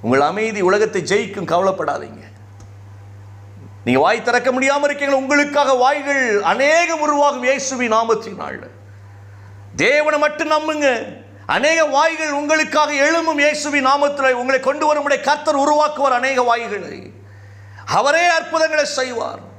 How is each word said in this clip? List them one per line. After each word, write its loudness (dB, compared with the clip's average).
உங்கள் 2
அமைதி 0
உலகத்தை 2
ஜெயிக்கும், -2
கவலைப்படாதீங்க. -2
நீங்க 4
வாய் 2
திறக்க 0
முடியாம 0
இருக்கீங்களா? 0
உங்களுக்காக 2
வாய்கள் 2
அநேகம் 2
உருவாகும் 2
இயேசுவின் -2
நாமத்தினால. -2
தேவனை 2
மட்டும் 0
நம்புங்க, 0
அநேக 2
வாய்கள் 0
உங்களுக்காக 0
எழும்பும் 2
இயேசுவின் 0
நாமத்திலே. 2
உங்களை 0
கொண்டு 0
வரும்படி 0
கர்த்தர் 0
உருவாக்குவார் 2
அநேக 0
வாய்களை. -4
அவரே 2
அற்புதங்களை 0
செய்வார். -6